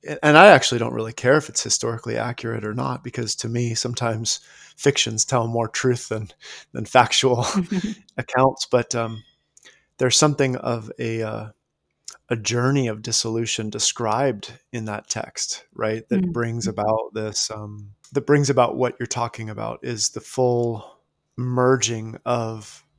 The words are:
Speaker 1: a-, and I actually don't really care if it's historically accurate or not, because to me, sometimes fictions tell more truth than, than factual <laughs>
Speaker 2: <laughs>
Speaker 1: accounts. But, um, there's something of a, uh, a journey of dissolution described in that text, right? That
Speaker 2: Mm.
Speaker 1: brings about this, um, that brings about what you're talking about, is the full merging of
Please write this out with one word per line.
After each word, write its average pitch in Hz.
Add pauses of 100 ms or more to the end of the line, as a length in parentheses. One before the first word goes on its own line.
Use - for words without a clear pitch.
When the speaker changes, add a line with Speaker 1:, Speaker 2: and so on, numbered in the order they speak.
Speaker 1:
a-, 151
and 151
I 190
actually 131
don't 117
really 113
care 131
if 147
it's -
historically 117
accurate 113
or 107
not, 127
because 120
to -
me, 120
sometimes 117 (360)
fictions 120
tell 120
more 117
truth -
than, 110 (420)
than 113
factual 120 (280)
<laughs> 202
Speaker 2:
<laughs> -
Speaker 1:
accounts. 131
But, 120
um, 113 (760)
there's 127
something 139
of 113
a, 113
uh, 110 (840)
a 123
journey 120
of 107
dissolution 113
described 113 (200)
in 117
that 104
text, - (100)
right? 110
That 196
Speaker 2:
Mm. 180
Speaker 1:
brings 117
about 110
this, 107
um, 104 (220)
that 139
brings 143
about 123
what 123
you're 120
talking 113
about, 107
is 120
the 113
full 120 (420)
merging 123
of 113 (140)